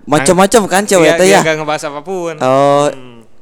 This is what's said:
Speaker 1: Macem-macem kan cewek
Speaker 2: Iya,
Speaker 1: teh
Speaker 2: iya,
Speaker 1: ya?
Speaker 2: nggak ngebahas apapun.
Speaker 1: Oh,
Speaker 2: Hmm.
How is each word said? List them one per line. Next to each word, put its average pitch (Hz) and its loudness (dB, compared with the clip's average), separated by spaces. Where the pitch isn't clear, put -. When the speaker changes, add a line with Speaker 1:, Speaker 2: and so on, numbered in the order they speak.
Speaker 1:
Macem-macem 185 2
kan 180 -2
cewek 170 2
Speaker 2:
Iya, - -
Speaker 1:
teh 175 2
Speaker 2:
iya, 196 4
Speaker 1:
ya? 180 4
Speaker 2:
nggak 156 -2
ngebahas 151 -6
apapun. 160 -10
Speaker 1:
Oh, 143 2
Speaker 2:
Hmm. 123 -18